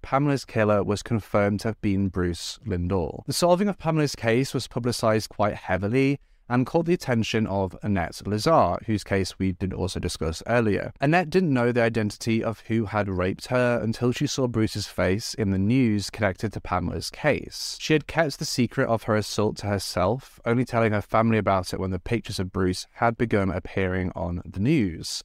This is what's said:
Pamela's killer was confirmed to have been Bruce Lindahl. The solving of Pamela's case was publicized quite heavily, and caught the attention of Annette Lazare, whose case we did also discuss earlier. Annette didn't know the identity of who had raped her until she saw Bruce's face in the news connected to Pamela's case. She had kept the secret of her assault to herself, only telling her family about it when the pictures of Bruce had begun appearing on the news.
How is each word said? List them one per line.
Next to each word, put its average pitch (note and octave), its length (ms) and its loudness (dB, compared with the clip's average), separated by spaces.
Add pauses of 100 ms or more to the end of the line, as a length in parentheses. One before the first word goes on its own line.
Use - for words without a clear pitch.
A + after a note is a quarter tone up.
Pamela's C#3 440 0
killer G#2 400 2
was G2+ 180 -2
confirmed G#2 560 0
to - 80 -4
have G#2+ 140 -4
been G2 260 2
Bruce F2 580 -4
Lindahl. F2+ 600 -2
The C3+ 80 -4
solving F3+ 340 4
of F#3 100 -2
Pamela's D#3+ 380 0
case A#2 380 2
was B2+ 160 -4
publicized A2+ 580 0
quite G2+ 280 -2
heavily, A#2+ 680 0 (280)
and B2 160 2
caught E3 200 0
the E3+ 80 2
attention A2+ 540 0
of F#2+ 340 -2
Annette G2 440 -2
Lazare, G#2+ 580 2
whose G#2+ 220 -2
case F#2+ 340 -2
we F#2+ 140 0
did F2+ 180 -4
also F2+ 300 -4
discuss E2 460 -4
earlier. A2 520 2
Annette E3 300 2
didn't F3+ 240 4
know A#2+ 180 4
the A#2+ 100 2
identity A2+ 640 0
of G#2 240 -4
who A2+ 160 0
had G#2 240 -2
raped F#2 400 -2
her B2 340 2
until A#2 300 0
she C#3+ 160 0
saw C3 200 0
Bruce's A2 380 0
face F#2 480 0
in G2 180 0
the F#2+ 60 2
news G#2+ 520 2
connected G2+ 420 -2
to G2+ 80 -8
Pamela's F2 500 -4
case. - 680 -4
She - 140 0
had D3+ 120 2
kept D3+ 320 -2
the D#3+ 60 -8
secret B2+ 460 0
of A#2 140 0
her A2 120 0
assault G#2 440 0
to G#2 80 -6
herself, G2+ 760 -2
only A#2+ 200 2
telling A2+ 260 2
her G#2 100 0
family A2+ 360 2
about F#2+ 360 2
it F#2 60 -4
when F#2+ 120 -2
the F#2 80 -2
pictures A2+ 380 -4
of F2+ 140 -4
Bruce F#2 340 0 (100)
had A#2 220 2
begun G#2 320 2
appearing F#2 640 -2
on F2 300 -4
the F#2 160 -8
news. G#2 640 0